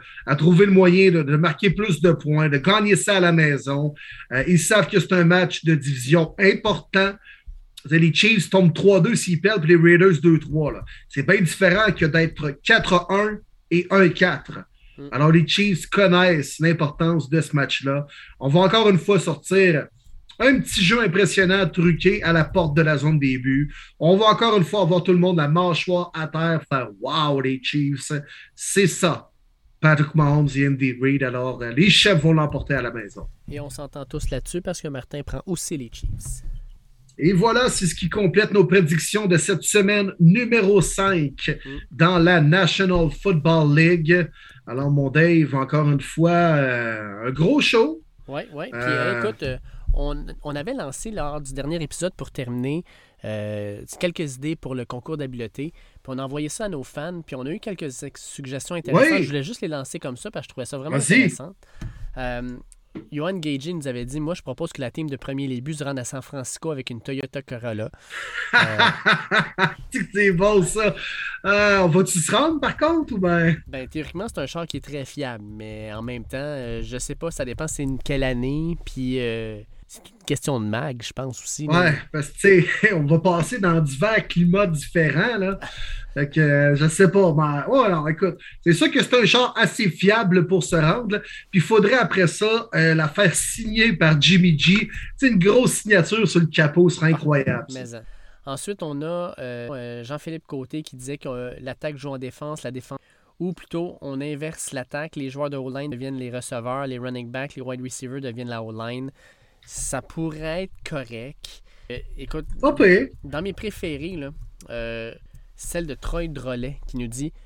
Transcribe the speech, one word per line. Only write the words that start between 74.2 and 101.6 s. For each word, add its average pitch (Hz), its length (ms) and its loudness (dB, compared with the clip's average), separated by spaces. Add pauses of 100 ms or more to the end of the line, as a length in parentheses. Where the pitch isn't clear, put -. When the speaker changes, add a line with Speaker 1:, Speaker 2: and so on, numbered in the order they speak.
Speaker 2:
c'est 185 120 -10
un 139 60 -6
char 170 200 -10
qui - 100 -12
est 135 80 -12
très 143 200 -10
fiable, 123 400 -10 (120)
mais 107 360 -12
en 110 100 -10
même 120 220 -8
temps, 131 140 -12
euh, 131 440 -8
je 113 160 -8
sais 139 160 -8
pas, 160 160 -8
ça 147 140 -6
dépend 123 240 -8
c'est - 160 -8
une, 135 140 -4
quelle 139 260 -4
année, 135 600 -4
puis, 127 360 -6
euh, 113 400 -6 (260)
c'est - 220 -20
une - 160 -20
question 139 360 -4
de 107 60 -2
mag, 120 360 -6
je - 100 -12
pense 127 300 -10
aussi, - 240 -10
mais 151 100 2
Speaker 1:
Ouais, 170 180 4 (180)
parce 147 180 -6
que, 190 300 6
tu - 80 2
sais, - 240 2
<laughs> - 0 -
on 160 140 0
va 160 120 4
passer 175 400 0
dans 170 220 2
divers 160 480 0
climats 180 400 4
différents, 165 680 0
là. 190 200 -2 (560)
Fait 143 140 -2
que, 156 120 0
euh, 143 360 4
je 147 120 2
sais 180 220 6
pas, 190 240 4
mais, 147 380 0
ouais, 247 180 4
non, 156 160 -2
écoute, 170 300 -2 (260)
c'est 170 100 4
sûr 220 180 4
que 254 120 2
c'est 247 180 4
un 226 60 4
char 240 300 4
assez 214 340 0
fiable 185 560 4
pour 180 160 2
se - 140 -2
rendre, 196 400 0
là. - 20 -2 (320)
Puis - 40 -20
il 190 80 4
faudrait, 208 360 4
après 190 300 2
ça, 220 460 -2
euh, 160 200 4
la 160 140 0
faire 190 260 2
signer 220 600 0
par 160 260 4
Jimmy 175 380 6
G. 165 180 4
Tu 226 140 -2 (260)
sais, 269 120 2
une 220 100 2
grosse 214 340 4
signature 202 560 2
sur 175 120 2
le 165 60 2
capot 160 420 2
serait 160 240 0
Speaker 2:
Ah, - 20 4
Speaker 1:
incroyable, 135 540 -2
ça. 131 120 -12
Speaker 2:
mais, 120 140 -14
euh, 113 60 -14 (440)
ensuite, 143 380 -10
on 147 200 -6
a, 175 360 -8
euh, 120 320 -10
euh, 120 340 -12
Jean-Philippe 151 440 -12
Côté 147 340 -10
qui - 140 -16
disait 127 220 -12
que, - 100 -12
euh, 123 320 -10